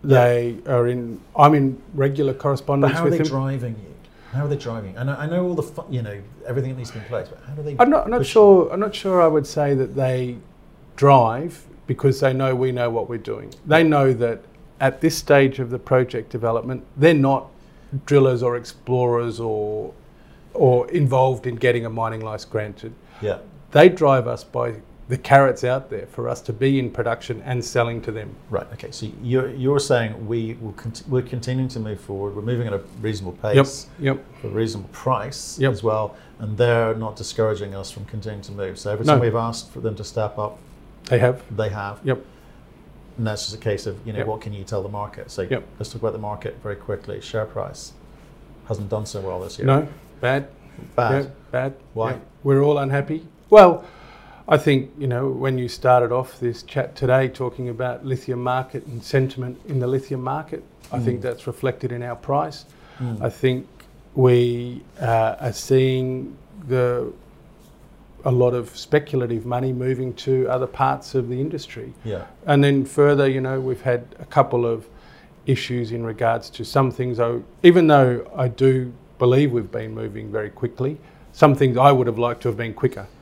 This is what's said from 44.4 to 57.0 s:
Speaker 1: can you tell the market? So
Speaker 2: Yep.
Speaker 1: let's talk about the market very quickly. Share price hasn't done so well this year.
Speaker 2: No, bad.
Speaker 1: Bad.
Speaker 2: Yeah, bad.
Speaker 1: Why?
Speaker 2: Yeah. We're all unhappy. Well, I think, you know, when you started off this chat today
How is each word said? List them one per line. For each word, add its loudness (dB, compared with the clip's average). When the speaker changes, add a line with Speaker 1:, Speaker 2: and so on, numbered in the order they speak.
Speaker 1:
can -12
you -12
tell -6
the -10
market? -12
So -8
Speaker 2:
Yep. -4
Speaker 1:
let's -12
talk -10
about -2
the -10
market -10
very -8
quickly. -10
Share -6
price -12
hasn't -8
done -4
so -10
well -8
this -12
year. 0
Speaker 2:
No, 4
bad. -2
Speaker 1:
Bad. 2
Speaker 2:
Yeah, -14
bad. -2
Speaker 1:
Why? -2
Speaker 2:
Yeah. -8
We're 4
all 4
unhappy. -2
Well, 10
I 4
think, 2
you -4
know, -2
when -4
you -4
started 4
off -4
this -4
chat -6
today 2